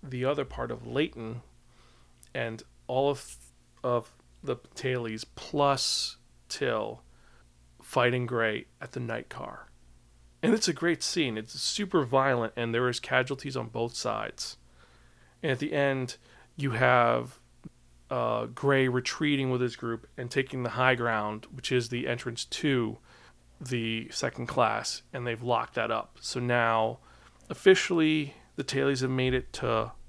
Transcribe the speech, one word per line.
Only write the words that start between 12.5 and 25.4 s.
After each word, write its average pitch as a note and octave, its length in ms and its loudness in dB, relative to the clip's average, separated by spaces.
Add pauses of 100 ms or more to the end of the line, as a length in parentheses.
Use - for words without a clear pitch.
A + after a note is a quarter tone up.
and A#2 180 -2
there B2 160 2
is A#2+ 120 -2
casualties C3 560 0
on A#2 120 -4
both A2+ 280 -4
sides. - 600 -6 (840)
And D#3 80 0
at B2+ 80 0
the D3+ 140 -4
end, C3+ 440 0 (380)
you C#3 180 -2
have, A#2+ 680 4 (680)
uh, A#2 360 -2
Gray C3+ 420 2
retreating C3+ 640 0
with B2+ 120 0
his A#2+ 120 -2
group A#2 320 -6 (120)
and B2 120 -8
taking C3 320 -2
the A#2+ 80 -2
high B2+ 240 4
ground, A2 560 -2
which C3 220 -4
is A#2+ 160 2
the B2 180 -4
entrance A#2+ 380 -4
to B2+ 540 0 (600)
the A2+ 520 -4
second B2 360 -4
class, A2 560 0 (120)
and B2 120 -6
they've A#2 160 -4